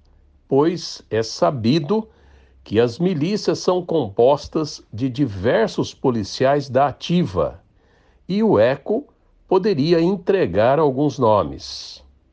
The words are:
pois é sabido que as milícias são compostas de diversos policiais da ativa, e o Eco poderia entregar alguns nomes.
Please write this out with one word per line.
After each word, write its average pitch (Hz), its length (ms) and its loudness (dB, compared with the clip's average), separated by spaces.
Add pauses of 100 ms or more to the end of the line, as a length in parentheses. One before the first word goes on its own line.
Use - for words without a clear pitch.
(480)
pois 160 640 -2
é 110 120 0
sabido 160 840 0 (560)
que 104 160 0
as 120 180 0
milícias 180 600 0
são 180 260 0
compostas 143 1040 0
de 123 200 -4
diversos 127 840 -2
policiais 135 800 -2
da 131 160 2
ativa, 104 760 -2 (640)
e 208 160 -2
o 185 160 4
Eco 139 480 0 (420)
poderia 175 520 2
entregar 156 800 2
alguns 143 400 0
nomes. - 840 -2 (300)